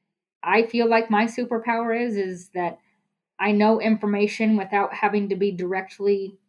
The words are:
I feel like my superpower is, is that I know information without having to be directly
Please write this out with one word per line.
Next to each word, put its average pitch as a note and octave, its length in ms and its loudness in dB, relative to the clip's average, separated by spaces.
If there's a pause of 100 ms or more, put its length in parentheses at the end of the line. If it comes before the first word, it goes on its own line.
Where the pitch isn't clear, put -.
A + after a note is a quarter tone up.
(400)
I G3+ 260 2
feel A3+ 220 0
like A3+ 220 2
my G#3+ 140 4
superpower A#3 760 -2
is, A#3+ 160 -4
is F#3 340 -6
that F3 280 -4 (600)
I G3+ 120 2
know G#3+ 280 4
information G#3 760 0
without G3+ 360 0
having G3+ 360 -2
to F#3+ 80 -2
be G3 160 0
directly F#3+ 840 -4 (100)